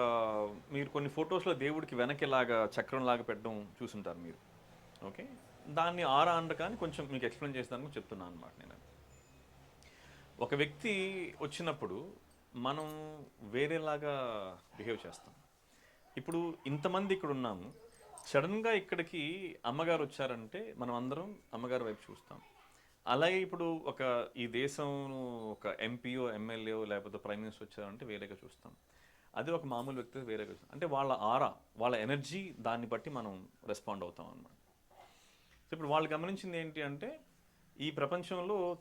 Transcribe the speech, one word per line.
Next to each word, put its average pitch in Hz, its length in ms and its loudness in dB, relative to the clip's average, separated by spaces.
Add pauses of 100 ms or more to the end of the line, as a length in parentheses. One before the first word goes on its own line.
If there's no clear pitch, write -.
(720)
మీరు 143 160 0
కొన్ని 143 220 -2
ఫొటోస్‌లో 175 440 2
దేవుడికి 151 400 -2
వెనక 127 280 2
ఇలాగా 120 460 6 (120)
చక్రంలాగా 123 420 2
పెట్టడం 107 600 -4
చూసుంటారు 95 360 -6
మీరు, 85 200 -12 (680)
ఓకే? 139 220 -10 (380)
దాన్ని 170 360 2
ఆరా 165 300 8
అనరు, 165 220 2
కానీ 165 220 -2
కొంచెం 151 360 -4
మీకు 127 140 0
ఎక్స్‌ప్లెయిన్ 135 300 -2
చేసేదానికి 127 400 -6
చెప్తున్నాను 95 360 -8
అనమాట 85 260 -14
నేను. - 180 -18 (1700)
ఒక 120 120 2
వ్యక్తి 147 380 2 (500)
వచ్చినప్పుడు 147 720 -4 (400)
మనం 139 340 -2 (540)
వేరేలాగా 147 720 0 (640)
బిహేవ్ 107 300 -4
చేస్తాం. - 280 -14 (840)
ఇప్పుడు 170 500 -2
ఇంతమంది 185 480 2
ఇక్కడ 180 160 0
ఉన్నాము, 120 420 -2 (540)
సడన్గా 208 460 4
ఇక్కడికి 175 500 0 (440)
అమ్మగారు 160 380 4
వచ్చారంటే 135 720 -4
మనం 123 180 -2
అందరం 147 440 -2 (160)
అమ్మగారి 123 300 0
వైపు 107 280 -6
చూస్తాం. - 280 -16 (640)
అలాగే 165 340 6
ఇప్పుడు 180 240 -2 (260)
ఒక 127 460 2
ఈ 120 100 -2
దేశం 139 420 0 (640)
ఒక 104 160 -4
ఎంపీఓ, 120 640 -2
ఎమ్మెల్యేఓ 110 540 -2
లేకపోతే 101 340 -2
ప్రైమ్ 104 220 -4
మినిస్టర్ 107 280 -10
వచ్చారంటే 107 380 -10
వేరేగా 101 380 -8
చూస్తాం. - 280 -20 (640)
అదే 135 160 0
ఒక 165 120 0
మామూలు 131 320 -2
వ్యక్తి 123 220 -6
వేరేగా 110 320 -4
చూస్తాం. - 220 -16
అంటే 151 140 -2
వాళ్ళ 139 260 4
ఆరా, 113 440 4 (200)
వాళ్ళ 120 200 4
ఎనర్జీ, 143 640 -2
దాన్ని 117 280 0
బట్టి 117 240 -2
మనం 104 380 -6 (180)
రెస్పాండ్ 101 380 -4
అవుతాం 85 220 -10
అన్నమాట. 82 260 -18 (1120)
So - 60 -10
ఇప్పుడు 160 160 -4
వాళ్ళు 156 220 6
గమనించింది 175 480 -2
ఏంటి 156 240 -4
అంటే, 202 380 -6 (600)
ఈ 147 100 -2
ప్రపంచంలో 175 920 0